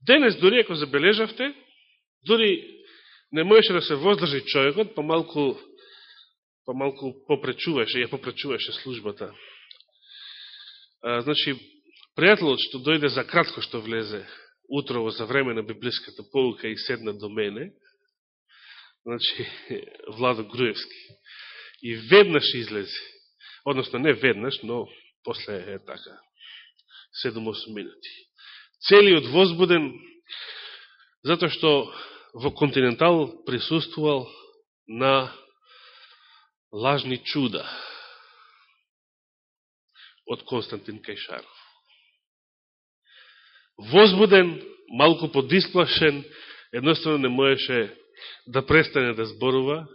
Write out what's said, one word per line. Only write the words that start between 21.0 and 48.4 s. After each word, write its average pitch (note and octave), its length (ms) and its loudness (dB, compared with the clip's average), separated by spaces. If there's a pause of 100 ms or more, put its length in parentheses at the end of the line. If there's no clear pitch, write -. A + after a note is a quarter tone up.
и A#2 140 -8
веднаш D3+ 580 4
излезе, G#2+ 440 -8 (680)
односно C3 340 -4
не C#3+ 140 2
веднаш, A#2+ 500 0
но A#2 260 -8 (360)
после G#2+ 320 -10
е G2 220 -12
така, - 420 -18 (920)
седум-осум A2 640 -8
минути. - 360 -14 (800)
Целиот G3 440 8
возбуден, E3+ 600 4 (1300)
затоа E3 240 0
што C#3+ 400 2 (460)
во B2 180 -4
Континентал C#3 960 2
присуствувал C#3+ 800 -2 (600)
на C3 440 0 (1400)
лажни B2+ 520 -2
чуда A#2+ 400 -2 (2500)
од A#2+ 180 -10
Константин G#2+ 560 -8
Кајшаров. - 640 -16 (2250)
Возбуден, F#3 840 6 (260)
малку D3+ 400 4
подисплашен, C#3+ 960 0 (480)
едноставно D3+ 460 0
не C3 100 0
можеше B2+ 680 0 (500)